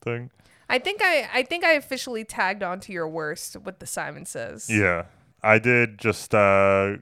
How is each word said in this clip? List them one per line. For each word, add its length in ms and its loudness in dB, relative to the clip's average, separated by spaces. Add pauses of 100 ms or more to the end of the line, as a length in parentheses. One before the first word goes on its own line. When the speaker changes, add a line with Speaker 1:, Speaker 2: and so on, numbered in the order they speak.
Speaker 1:
thing. 280 -8 (400)
Speaker 2:
I 100 2
think 240 -6
I, 300 0
I 100 0
think 200 -6
I 100 4
officially 520 -6
tagged 380 -4
on 180 -6
to 120 -16
your 140 -6
worst 560 -10
with 160 -14
the 60 -20
Simon 400 -10
Says. 440 -12
Speaker 1:
Yeah. 340 2 (400)
I 160 8
did 380 2
just, 380 -2
uh, 680 4